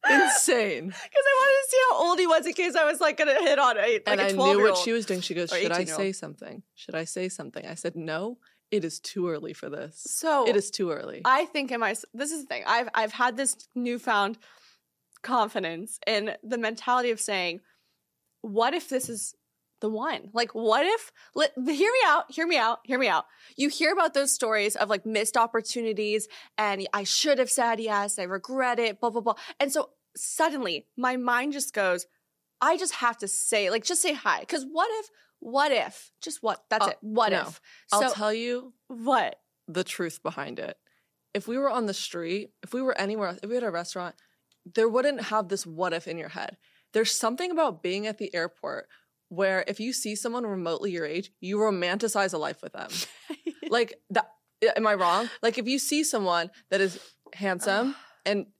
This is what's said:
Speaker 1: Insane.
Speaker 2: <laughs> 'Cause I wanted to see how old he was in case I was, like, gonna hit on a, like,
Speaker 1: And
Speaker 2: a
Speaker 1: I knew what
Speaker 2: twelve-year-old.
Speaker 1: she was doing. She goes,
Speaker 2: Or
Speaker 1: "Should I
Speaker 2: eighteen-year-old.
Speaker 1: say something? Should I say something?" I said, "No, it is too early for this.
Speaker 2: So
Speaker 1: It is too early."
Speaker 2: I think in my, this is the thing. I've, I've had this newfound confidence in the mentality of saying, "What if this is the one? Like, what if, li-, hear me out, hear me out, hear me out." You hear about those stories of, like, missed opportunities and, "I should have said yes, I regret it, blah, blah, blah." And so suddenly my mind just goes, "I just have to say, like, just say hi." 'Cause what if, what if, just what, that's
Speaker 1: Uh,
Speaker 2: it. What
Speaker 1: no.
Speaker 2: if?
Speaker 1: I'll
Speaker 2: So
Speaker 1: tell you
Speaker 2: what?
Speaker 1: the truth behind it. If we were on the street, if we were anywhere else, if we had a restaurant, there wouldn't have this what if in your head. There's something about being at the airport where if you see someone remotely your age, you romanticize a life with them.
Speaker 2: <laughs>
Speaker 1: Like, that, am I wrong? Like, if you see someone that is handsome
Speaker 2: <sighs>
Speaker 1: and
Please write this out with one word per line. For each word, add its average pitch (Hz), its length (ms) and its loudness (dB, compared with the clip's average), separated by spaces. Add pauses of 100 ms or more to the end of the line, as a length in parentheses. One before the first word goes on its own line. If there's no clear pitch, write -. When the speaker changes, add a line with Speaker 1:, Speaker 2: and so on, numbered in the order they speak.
Speaker 1:
Insane. 214 800 4
Speaker 2:
<laughs> - 0 -
'Cause - 80 -12 (140)
I 554 240 6
wanted 539 280 6
to 523 40 -6
see 508 80 4 (120)
how - 140 4
old 349 160 4
he 359 80 4
was 320 200 4
in 339 60 -4
case 349 220 0
I 320 100 4
was, 311 140 0
like, 302 180 2
gonna 302 220 4
hit 302 200 4
on 247 180 4
a, 196 40 0
like, 220 260 2
Speaker 1:
And 208 120 2
Speaker 2:
a 196 60 4
Speaker 1:
I - 60 2
knew 196 60 0
what - 80 4
Speaker 2:
twelve-year-old. 202 320 6
Speaker 1:
she 180 160 0
was 226 120 0
doing. 185 160 -2
She 175 140 -6
goes, 170 180 -2
Speaker 2:
Or 180 40 0
Speaker 1:
"Should 190 140 0
I 170 40 0
Speaker 2:
eighteen-year-old. 180 260 -2
Speaker 1:
say 196 100 0
something? - 520 -14 (100)
Should - 220 -12
I 160 80 -2
say 185 260 -6
something?" - 360 -12
I 170 100 -12
said, 170 200 -8
"No, 170 440 -6 (320)
it 202 120 0
is 160 160 -8
too 180 300 -6
early 151 240 -6
for - 160 -12
this. 147 380 -12
Speaker 2:
So 285 400 2
Speaker 1:
It 233 80 4
is 196 160 0
too 180 200 -2
early." - 320 -8
Speaker 2:
I 269 220 4
think 277 260 -4
in 233 80 -2
my, 220 160 0 (180)
this 285 180 -4
is 311 100 -8
the 269 60 -16
thing. 117 180 -6
I've, 233 300 2
I've 220 180 0
had 240 240 0
this 269 180 -2 (200)
newfound 233 640 0 (840)
confidence 208 840 -2
in 214 340 -2
the 233 160 -6
mentality 233 540 0
of 220 100 -4
saying, 180 400 -2 (800)
"What 226 320 2
if 339 160 -4
this 262 180 -2
is - 280 -10 (460)
the 220 80 -2
one? 226 420 -4
Like, 233 220 0
what 226 320 4
if, 440 260 0 (220)
li-, 302 140 2 (280)
hear 392 160 4
me 523 140 4
out, 320 260 4
hear 320 160 -2
me 339 100 2
out, 233 280 2
hear 254 140 -2
me 254 80 2
out." 170 180 2 (300)
You 285 140 0
hear 311 220 2
about 359 220 2
those 277 180 2
stories 214 440 0
of, 202 140 0
like, 202 160 0
missed 220 320 0
opportunities 220 880 0 (300)
and, 196 360 -2
"I 202 100 -2
should 285 360 2
have 247 120 0
said 233 280 0
yes, 208 400 -2
I 190 40 -4
regret 240 560 -2
it, 220 200 0
blah, 240 120 0
blah, 226 100 -2
blah." 214 140 0 (240)
And 277 120 2
so 302 200 -2 (260)
suddenly 269 680 -2 (100)
my 254 200 0
mind 247 360 0
just 277 200 -6
goes, 185 320 2 (540)
"I 311 180 4
just 349 180 -4
have 233 240 0
to 202 80 -6
say, 208 420 2
like, 220 140 0
just - 180 0
say 320 120 2
hi." 185 320 0
'Cause 269 200 -4
what 320 240 0 (100)
if, 415 100 -12 (300)
what 277 320 2
if, - 400 -2 (100)
just - 220 -12
what, 214 260 -2
that's 214 160 2
Speaker 1:
Uh, 190 40 2
Speaker 2:
it. - 120 -6
What 214 300 2
Speaker 1:
no. 180 160 2
Speaker 2:
if? 165 140 -16 (300)
Speaker 1:
I'll 220 180 4
Speaker 2:
So 208 40 -2
Speaker 1:
tell 208 200 0
you 240 400 -4 (140)
Speaker 2:
what? 233 520 0 (280)
Speaker 1:
the 180 180 -2
truth - 360 -8
behind 143 380 -8
it. - 180 -10 (560)
If 202 140 -4
we 233 100 -4
were 277 120 0
on 233 160 -2
the 196 80 -4
street, 175 580 -6 (100)
if - 120 -12
we 247 80 -2
were 262 180 0
anywhere 202 300 -2
else, 180 120 -10
if 202 80 -10
we 233 60 -2
had 240 80 0
a 214 80 -2
restaurant, 175 440 -8 (500)
there 220 240 2
wouldn't 254 320 2
have 214 260 -2
this 196 180 -4
what 170 280 -2
if 165 140 -6
in 165 120 -8
your 160 100 -10
head. 170 280 -10 (340)
There's 220 260 2
something 254 320 0
about 311 320 0
being 196 240 -2
at 214 140 -6
the 202 160 -6
airport 165 540 -6 (400)
where 190 360 0
if 208 140 -6
you 240 140 -4
see 214 200 -4
someone 233 320 -4
remotely 185 460 -4
your 170 140 -4
age, 165 340 -6
you 185 180 -4
romanticize 196 760 0
a 170 40 -2
life 147 240 -4
with - 120 -14
them. - 160 -12 (400)
Speaker 2:
<laughs> 311 400 -10
Speaker 1:
Like, 233 400 0
that, 208 200 0 (460)
am 220 100 0
I 208 100 4
wrong? 185 340 2 (120)
Like, 226 160 2
if 233 80 -4
you 262 140 0
see 294 240 0
someone 180 480 0 (180)
that 190 120 2
is 185 180 0 (340)
handsome 202 600 0 (140)
Speaker 2:
<sighs> - 160 -16
Speaker 1:
and 202 220 0 (120)